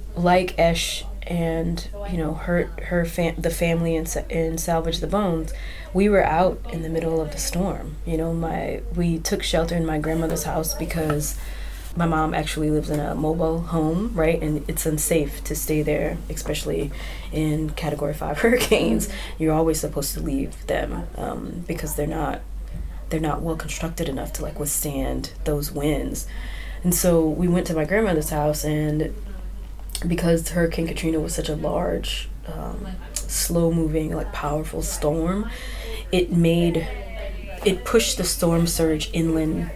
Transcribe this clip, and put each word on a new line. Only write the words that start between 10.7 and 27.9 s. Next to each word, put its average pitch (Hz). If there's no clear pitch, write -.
because 156
my 170
mom 160
actually 151
lives 151
in 151
a 147
mobile 160
home, 165
right? 165
And 151
it's 160
unsafe 156
to -
stay 151
there, 160
especially 151
in 156
Category 147
five 151
<laughs> -
hurricanes. 226
You're 160
always 160
supposed 147
to 160
leave 139
them, -
um, -
because 156
they're 147
not, 151
they're 160
not 147
well 160
constructed 165
enough 127
to, -
like, 139
withstand 135
those 147
winds. 139
And 175
so 170
we 156
went 175
to 175
my 156
grandmother's 185